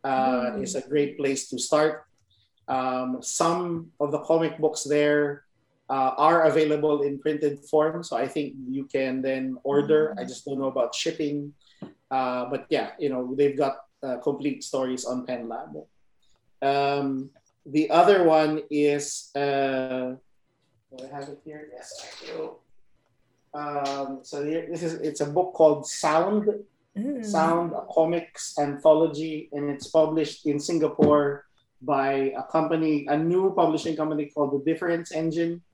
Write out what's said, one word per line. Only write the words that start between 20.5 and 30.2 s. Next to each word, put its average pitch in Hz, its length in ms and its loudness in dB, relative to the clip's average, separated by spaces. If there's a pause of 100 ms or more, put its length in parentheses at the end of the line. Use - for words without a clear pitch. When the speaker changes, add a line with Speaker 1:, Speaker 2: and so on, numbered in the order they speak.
Speaker 1:
do 131 40 -20 (120)
I - 20 -18
have - 220 -12
it 139 160 -16
here? 151 260 -16
Yes, - 160 -18 (160)
I - 60 -16 (180)
do. 156 300 -10 (920)
Um, 139 720 -4
so 143 240 -6
here, 160 240 -2
this 165 160 -6
is, 165 160 -2
it's 147 200 -4
a 147 40 0
book 180 320 0
called 151 280 6
Sound, 190 600 2 (520)
Speaker 2:
Mm. 254 240 -4
Speaker 1:
Sound, 170 520 2
a - 160 -6
comics 165 680 0
anthology, 156 960 2
and 143 160 -4
it's 143 160 -8
published 156 640 2